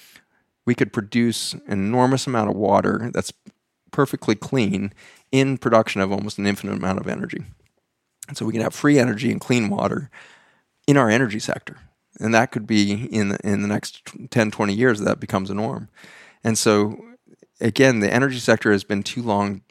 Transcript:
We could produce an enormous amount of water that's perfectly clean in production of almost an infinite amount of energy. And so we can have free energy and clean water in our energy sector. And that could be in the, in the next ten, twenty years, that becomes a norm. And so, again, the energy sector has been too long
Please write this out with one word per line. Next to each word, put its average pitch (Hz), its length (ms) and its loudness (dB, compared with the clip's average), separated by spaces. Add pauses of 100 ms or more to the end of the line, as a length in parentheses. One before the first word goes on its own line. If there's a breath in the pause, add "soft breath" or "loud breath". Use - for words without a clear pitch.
(640 soft breath)
We 120 100 0
could - 180 0
produce 117 600 -2
an - 140 -16
enormous 123 580 0
amount 113 240 -2
of 101 60 -2
water 101 580 0
that's - 200 -6 (580)
perfectly 127 440 0
clean 101 580 -2 (380 soft breath)
in 135 260 2
production 113 440 2
of 95 100 0
almost 101 260 -4
an 101 80 -2
infinite 101 300 -2
amount 95 240 -2
of - 80 -6
energy. - 360 -8 (840)
And - 100 -14
so 113 80 -6
we 110 60 -2
can 113 100 -2
have 117 120 -2
free 147 260 4
energy 117 320 2
and 101 100 -4
clean 120 280 2
water 104 400 -2 (760 loud breath)
in 143 120 6
our 123 120 6
energy 113 300 2
sector. - 380 -8 (420)
And 110 140 0
that 117 180 4
could 107 160 -6
be 104 380 0
in 101 240 -2
the, - 140 -4
in 101 180 0
the 101 60 -2
next - 340 -6 (280)
ten, 110 220 2
twenty 101 220 -2
years, 117 260 2
that 101 200 0
becomes 95 300 -4
a 98 40 -8
norm. 113 340 -6 (560 loud breath)
And 110 140 0
so, 104 440 2 (600)
again, 120 400 4
the 101 120 0
energy 127 260 0
sector 113 340 2
has 98 100 2
been 98 200 -4
too - 180 -8
long 101 500 -2